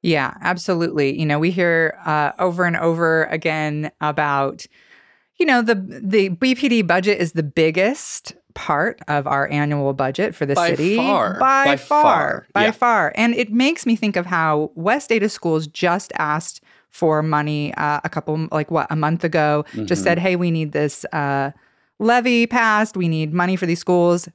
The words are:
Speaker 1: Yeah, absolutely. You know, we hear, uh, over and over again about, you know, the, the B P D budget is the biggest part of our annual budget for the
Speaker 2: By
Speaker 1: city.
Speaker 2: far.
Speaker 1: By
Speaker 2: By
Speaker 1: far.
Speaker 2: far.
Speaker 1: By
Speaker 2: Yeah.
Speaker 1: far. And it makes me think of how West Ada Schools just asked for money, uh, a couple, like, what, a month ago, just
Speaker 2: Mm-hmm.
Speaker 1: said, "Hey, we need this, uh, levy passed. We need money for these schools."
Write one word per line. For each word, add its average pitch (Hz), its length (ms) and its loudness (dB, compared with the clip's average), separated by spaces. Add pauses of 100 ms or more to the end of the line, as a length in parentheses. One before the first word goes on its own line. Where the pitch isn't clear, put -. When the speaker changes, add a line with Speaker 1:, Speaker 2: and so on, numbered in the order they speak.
Speaker 1:
Yeah, 151 380 0
absolutely. 165 760 -2
You 160 80 -2
know, 147 140 0
we 175 140 0
hear, 165 520 0
uh, 151 360 0
over 180 240 0
and 170 120 0
over 165 500 0
again 156 720 -4
about, 143 680 -2 (720)
you 349 100 2
know, 247 160 4
the, 226 140 2
the 190 540 0
B 254 260 0
P 285 120 0
D 226 140 4
budget 180 380 2
is 170 120 -2
the 160 120 -2
biggest 170 920 0 (200)
part 160 540 -2
of 147 180 -2
our 139 220 0
annual 147 460 0
budget 135 400 -2
for 147 100 -4
the 139 100 0
Speaker 2:
By 170 160 2
Speaker 1:
city. 170 260 0
Speaker 2:
far. 240 420 0
Speaker 1:
By 269 260 4
Speaker 2:
By 285 120 2
Speaker 1:
far. 294 260 2
Speaker 2:
far. 165 500 2
Speaker 1:
By 208 120 2
Speaker 2:
Yeah. 220 80 4
Speaker 1:
far. 220 420 2
And 233 200 2
it 240 160 -2
makes 262 360 0
me 233 100 4
think 208 200 -2
of 175 100 -2
how 156 480 0
West 214 360 -2
Ada 214 200 2
Schools 160 380 -2
just 175 500 -2
asked 151 420 -4 (300)
for 156 320 2
money, 151 540 -2
uh, 147 280 -2
a 165 60 -4
couple, 156 420 -4
like, 151 180 -4
what, 160 200 0
a 156 60 -2
month 156 280 0
ago, 151 480 2
just 113 60 -8 (100)
Speaker 2:
Mm-hmm. 180 60 0
Speaker 1:
said, 175 240 0
"Hey, 180 180 0
we 175 140 0
need 160 220 -2
this, 147 420 -2
uh, 139 380 -2 (460)
levy 233 480 2
passed. 220 480 0
We 180 140 -2
need 156 240 -2
money 180 240 0
for 185 80 -4
these 170 160 -2
schools." 175 540 2